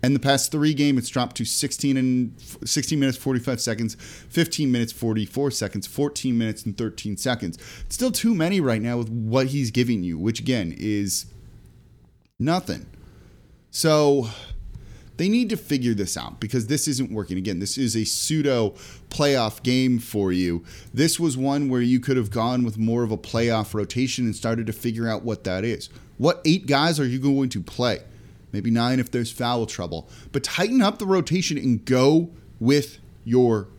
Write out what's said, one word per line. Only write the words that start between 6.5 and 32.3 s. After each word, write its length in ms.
and 100
thirteen 420
seconds. 400
It's 100
still 160
too 220
many 260
right 220
now 160
with 120
what 380
he's 220
giving 320
you, 160
which, 220
again, 360
is 520
nothing. 480
So 600
they 120
need 220
to 60
figure 360
this 240
out 220
because 260
this 220
isn't 240
working. 260
Again, 220
this 180
is 180
a 100
pseudo 680
playoff 520
game 380
for 320
you. 340
This 280
was 180
one 320
where 120
you 180
could 180
have 140
gone 320
with 160
more 240
of 80
a 60
playoff 580
rotation 500
and 100
started 300
to 80
figure 340
out 160
what 200
that 200
is. 260
What 260
eight 220
guys 340
are 60
you 140
going 300
to 120
play? 380
Maybe 180
nine 300
if 120
there's 200
foul 340
trouble. 440
But 100
tighten 380
up 180
the 60
rotation 520
and 280
go 460